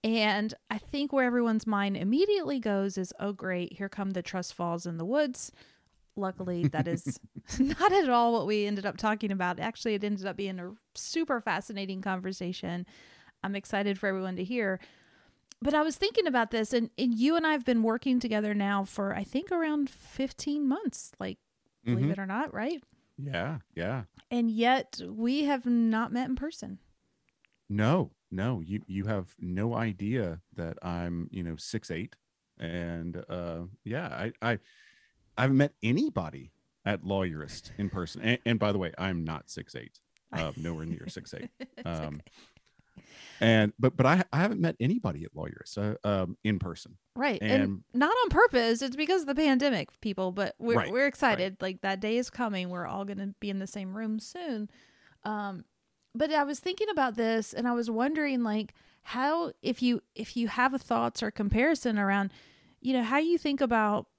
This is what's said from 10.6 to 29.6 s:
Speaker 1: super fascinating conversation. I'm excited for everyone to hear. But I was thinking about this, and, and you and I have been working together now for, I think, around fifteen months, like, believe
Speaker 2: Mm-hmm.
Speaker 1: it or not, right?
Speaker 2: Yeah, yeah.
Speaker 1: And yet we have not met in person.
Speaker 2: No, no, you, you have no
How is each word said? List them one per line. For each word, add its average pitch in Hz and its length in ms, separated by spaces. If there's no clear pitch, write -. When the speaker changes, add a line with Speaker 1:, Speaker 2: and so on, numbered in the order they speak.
Speaker 1:
super 311 460
fascinating 196 640
conversation. 185 840
I'm 196 140
excited 202 420
for 208 100
everyone 185 280
to 185 80
hear. 196 360
But 285 120
I 302 100
was 320 120
thinking 403 320
about 240 240
this, 220 220
and, 233 240
and 247 180
you 285 220
and 320 100
I 311 60
have 262 120
been 233 160
working 240 380
together 214 340
now 202 300
for, 196 320
I 196 80
think, 349 300
around 302 360
fifteen - 800
months, 311 500
like, 190 200
believe 120 180
Speaker 2:
Mm-hmm. 151 80
Speaker 1:
it 190 80
or 196 60
not, 226 280
right? 277 300
Speaker 2:
Yeah, 135 360
yeah. 104 280
Speaker 1:
And 240 180
yet 233 560
we 233 380
have 277 220
not 233 480
met 254 160
in 254 80
person. 262 420
Speaker 2:
No, 113 440
no, 98 300
you, 95 260
you 95 200
have 98 300
no 98 360